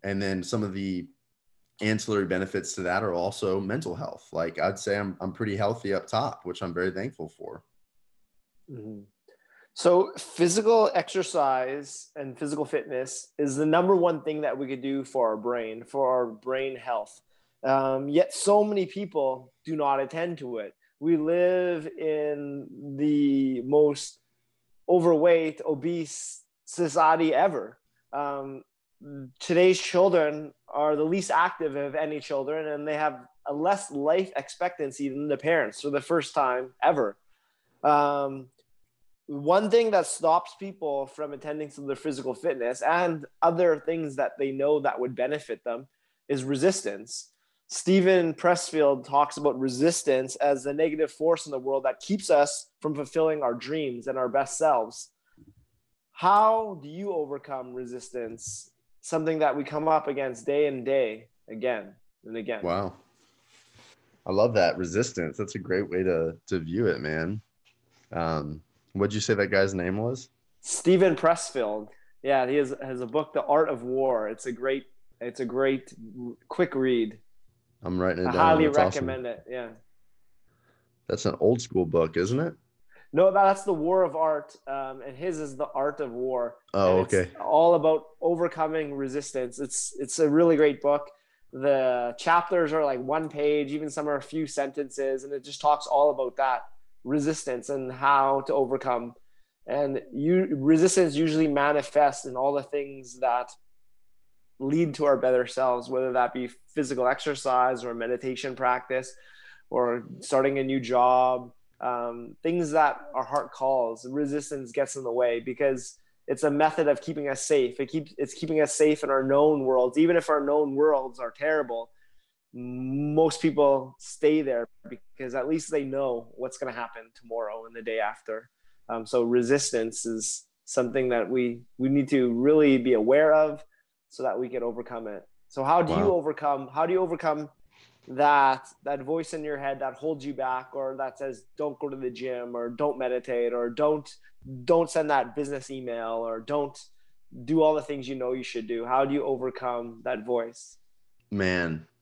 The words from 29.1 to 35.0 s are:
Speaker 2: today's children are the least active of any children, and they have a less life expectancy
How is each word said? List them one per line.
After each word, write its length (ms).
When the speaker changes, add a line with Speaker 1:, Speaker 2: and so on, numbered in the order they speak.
Speaker 2:
today's 420
children 720
are 280
the 80
least 260
active 460
of 180
any 260
children, 460
and 200
they 100
have 280
a 80
less 360
life 460
expectancy 720